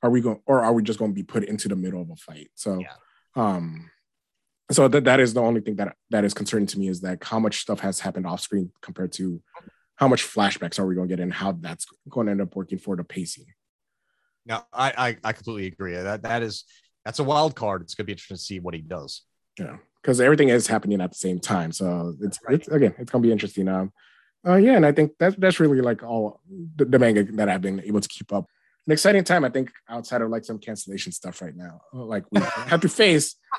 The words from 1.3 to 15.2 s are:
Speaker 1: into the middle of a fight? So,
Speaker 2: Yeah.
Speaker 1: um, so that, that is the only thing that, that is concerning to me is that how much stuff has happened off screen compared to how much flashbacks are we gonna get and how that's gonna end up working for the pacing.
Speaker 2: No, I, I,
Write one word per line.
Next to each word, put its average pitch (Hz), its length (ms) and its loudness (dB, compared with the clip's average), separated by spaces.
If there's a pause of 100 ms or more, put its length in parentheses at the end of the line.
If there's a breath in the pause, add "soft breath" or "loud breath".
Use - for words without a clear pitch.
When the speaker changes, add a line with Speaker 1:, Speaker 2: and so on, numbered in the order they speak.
Speaker 1:
into 104 240 -6
the 98 100 -2
middle 92 240 -6
of 82 100 -10
a 82 60 -16
fight? - 380 -20
So, 95 240 -4
Speaker 2:
Yeah. 67 160 -12 (400 loud breath)
Speaker 1:
um, 87 560 -2 (800)
so 135 160 6
that, 135 160 4
that 127 160 6
is 123 160 4
the 123 80 0
only 113 180 2
thing 107 160 -6
that, 98 200 -6 (140)
that 104 140 2
is 101 80 0
concerning 104 360 -2
to - 100 -8
me 98 80 -2
is 90 140 -4
that 92 240 -8
how 113 160 -2
much 107 180 0
stuff - 220 -6
has 98 180 -4
happened 95 260 -6
off 87 160 -6
screen 92 300 -4 (100)
compared 92 340 -8
to 90 280 -6 (540 loud breath)
how 135 100 4
much 127 160 4
flashbacks - 560 -2
are 98 80 -2
we 92 80 0
gonna 90 140 -2
get 90 100 -4
and 87 160 -4
how 98 160 -4
that's 85 340 -10 (240)
gonna 117 220 -2
end 101 100 0
up 92 140 -6
working 95 240 -8
for 98 160 -6
the 87 80 -6
pacing. - 440 -12 (1000)
Speaker 2:
No, 113 160 -6 (100)
I, 131 240 0
I, 123 280 -2